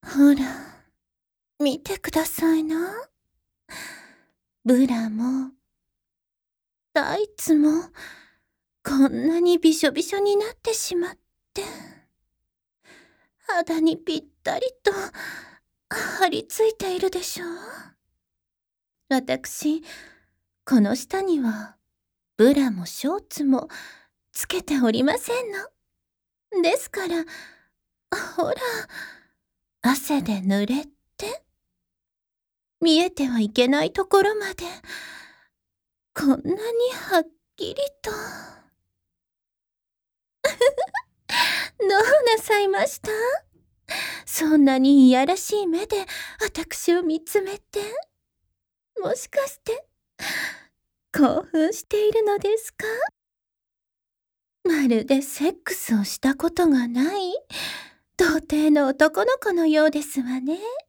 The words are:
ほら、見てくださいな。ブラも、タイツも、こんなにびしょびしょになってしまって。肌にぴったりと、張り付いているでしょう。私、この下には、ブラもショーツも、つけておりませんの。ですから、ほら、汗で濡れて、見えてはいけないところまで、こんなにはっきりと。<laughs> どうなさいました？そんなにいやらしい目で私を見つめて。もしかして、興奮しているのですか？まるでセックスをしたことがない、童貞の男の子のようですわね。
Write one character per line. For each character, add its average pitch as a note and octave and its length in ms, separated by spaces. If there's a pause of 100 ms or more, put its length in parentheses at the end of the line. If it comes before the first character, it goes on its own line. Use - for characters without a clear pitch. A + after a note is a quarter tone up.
ほ C#4+ 320
ら、 - 500 (720)
見 C#4+ 220
て - 180
く - 140
だ D#4+ 140
さ E4 320
い D#4 80
な。 E4 280 (1700)
ブ B3+ 200
ラ A3+ 240
も、 C4 440 (1400)
タ - 220
イ G#4 220
ツ - 180
も、 D4+ 280 (1000)
こ C#4 240
ん B3 220
な E4 100
に F4 200
び D#4+ 140
し D#4 140
ょ C4+ 60
び D4 100
し - 100
ょ G4 60
に G4+ 160
な G#4+ 160
っ - 100
て A4+ 120
し F4+ 240
ま F4 160
っ - 40 (360)
て。 G4 100 (1800)
肌 E4+ 340
に D#4+ 160
ぴ E4 220
っ D4+ 60 (200)
た - 160
り B4+ 80 (160)
と、 G#4 80 (960)
張 - 380
り - 220
付 A4 180
い A4 60
て F#4 240
い - 20
る F#4+ 100
で F4+ 140
し - 180
ょ F4 40
う。 - 20 (1600)
私、 C4 720 (840)
こ B3 160
の G#3 160
下 - 240
に F4+ 180
は、 G#3+ 360 (600)
ブ B3 180
ラ B3+ 160
も F#3 160
シ - 220
ョ F#4 120
ー - 80
ツ - 180
も、 C4 220 (640)
つ - 160
け F#4 140
て C#4+ 180
お A#3+ 120
り A#3 100
ま D4+ 160
せ B4 240
ん A4+ 100
の。 - 1120
で E4 160
す - 140
か F#4+ 160
ら、 E4 180 (1120)
ほ D#4+ 160
ら、 B4+ 60 (1200)
汗 C4+ 400
で A3+ 120
濡 G3 340
れ C4+ 180 (320)
て、 A#4 260 (1400)
見 D#4+ 200
え F4+ 100
て E4 160
は B3 140
い G#3 100
け B3 180
な C#4+ 180
い F#4 60
と G4 140
こ G4 160
ろ G#4 140
ま G4+ 180
で、 F4 120 (1500)
こ - 120
ん C#4 40
な C4 80
に - 80 (480)
は F#4 280
っ D#4+ 60 (280)
き - 180
り - 20 (280)
と。 G#4+ 80
<laughs> G#4+ 80 (3500)
ど G#4+ 80
う - 20
な A4+ 540
さ G#4 160
い G4+ 80
ま G4 180
し - 160
た？ - 80 (1200)
そ D#4 280
ん D4 80
な C4+ 140
に C4+ 300
い - 20
や B3+ 160
ら F4 120
し G#4 240
い G4+ 40
目 F4 220
で G4 180 (340)
私 E4+ 540
を F4 80
見 D#4+ 240
つ G#4 160
め G4 160
て。 - 240 (1200)
も G4 140
し - 120
か C#5 200
し - 140
て、 B4 260 (1300)
興 C#4 240
奮 E4 320
し - 140
て G#4+ 200
い G#4+ 40
る A4 120
の G#4 140
で G#4 220
す - 120
か？ - 140 (1800)
ま D4+ 240
る A3+ 180
で C#4 180
セ C#4+ 260
ッ F4 140
ク - 100
ス - 220
を G#3 80
し - 160
た C4+ 160
こ E4 160
と F4 160
が B3+ 200
な C4+ 300
い、 F#4 160 (840)
童 F4+ 160
貞 D4+ 360
の D4 180
男 D#4 380
の B4 60 (100)
子 G#4 100
の E4+ 140
よ D4+ 200
う D#4 60
で D4+ 120
す - 160
わ B3+ 220
ね。 D4+ 180 (300)